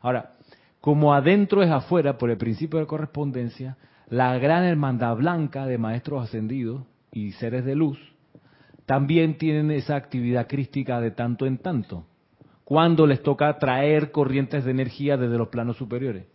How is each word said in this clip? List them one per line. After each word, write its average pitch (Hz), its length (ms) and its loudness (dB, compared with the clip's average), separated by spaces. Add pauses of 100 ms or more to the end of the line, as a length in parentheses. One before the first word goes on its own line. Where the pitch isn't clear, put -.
Ahora, 123 320 -4 (500)
como 147 300 4
adentro 196 500 4
es 165 80 4
afuera 143 460 0
por 120 120 0
el 117 60 0
principio 120 420 -4
de 156 80 -2
correspondencia, 135 920 -8 (320)
la 127 280 2
gran 160 280 2
hermandad 131 500 0
blanca 143 500 -2
de 127 120 -2
maestros 120 440 -4
ascendidos 117 640 -6 (260)
y 104 220 -8
seres 120 320 -6
de 135 100 -4
luz 143 240 0 (880)
también 156 520 2
tienen 151 340 0
esa 147 240 -2
actividad 123 500 -2
crística 131 540 -4
de 117 120 -2
tanto 120 340 -4
en 131 140 -2
tanto, 107 460 -6 (600)
cuando 160 420 6
les 135 160 2
toca 147 360 2
traer 147 520 2
corrientes 139 540 0
de 127 60 -2
energía 131 440 -2
desde 120 220 0
los 113 100 0
planos 120 300 -6
superiores 120 580 -8